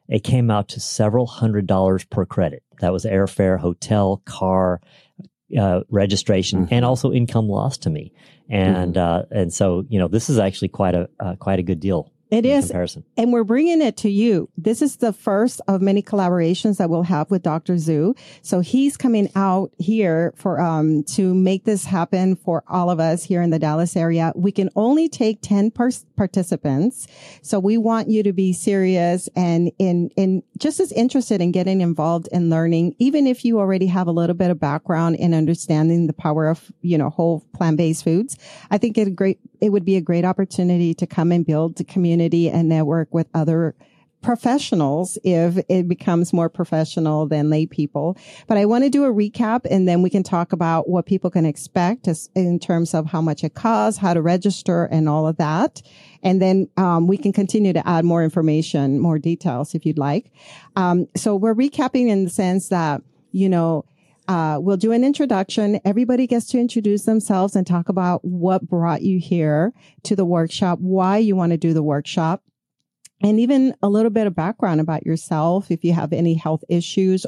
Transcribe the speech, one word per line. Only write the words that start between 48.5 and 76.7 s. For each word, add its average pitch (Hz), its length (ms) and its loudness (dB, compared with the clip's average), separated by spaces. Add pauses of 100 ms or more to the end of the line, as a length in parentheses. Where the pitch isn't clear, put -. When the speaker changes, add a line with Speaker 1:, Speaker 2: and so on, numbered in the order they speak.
Speaker 3:
I 202 80 4
want 240 180 2
to 285 60 2
do 285 140 2
a 262 80 2
recap, 214 580 -2
and 190 160 2
then 175 160 4
we 180 80 2
can 196 120 0
talk 175 300 -2
about 165 360 0
what 175 180 0
people 190 240 0
can 165 160 2
expect 175 600 -2
as, 165 260 -4
in 175 240 0
terms 170 340 -2
of 156 140 -2
how 160 140 -4
much 160 240 -2
it 151 100 -6
costs, 220 460 0
how 180 140 2
to 170 80 2
register, 175 640 0
and 160 220 0
all 156 200 0
of 160 80 -2
that. 165 440 -2 (420)
And 190 200 2
then, 190 340 2
um, 175 300 2
we 190 120 2
can 202 140 0
continue 196 400 0
to 165 160 -2
add 170 160 2
more 170 200 2
information, 156 720 0
more 156 200 0
details 147 560 -4
if 160 120 -6
you'd 156 120 -2
like. 143 340 -4 (420)
Um, 180 320 0 (100)
so 214 200 -2
we're 220 180 0
recapping 262 540 0
in 196 160 2
the 175 60 -4
sense 185 380 -2
that, 160 340 -2 (280)
you 190 180 0
know, 165 360 0 (440)
uh, 160 320 0
we'll 196 160 0
do 220 160 0
an 240 120 2
introduction. 214 800 0
Everybody 240 420 2
gets 233 220 -2
to 254 100 0
introduce 208 460 0
themselves 202 520 0
and 185 100 2
talk 175 220 0
about 180 360 0
what 180 440 0
brought 170 340 0
you 190 160 0
here 165 540 0 (320)
to 208 120 0
the 190 80 0
workshop, 170 560 0
why 185 380 2
you 208 180 2
want 170 160 2
to 170 60 2
do 165 140 0
the 156 100 2
workshop, 151 600 -2 (800)
and 214 180 4
even 262 420 2
a 196 60 2
little 220 220 2
bit 214 160 0
of 185 80 -2
background 175 440 -2
about 156 280 -2
yourself, 165 640 -2
if 170 140 -2
you 170 100 2
have 156 180 -2
any 165 220 0
health 160 340 -4
issues 185 600 0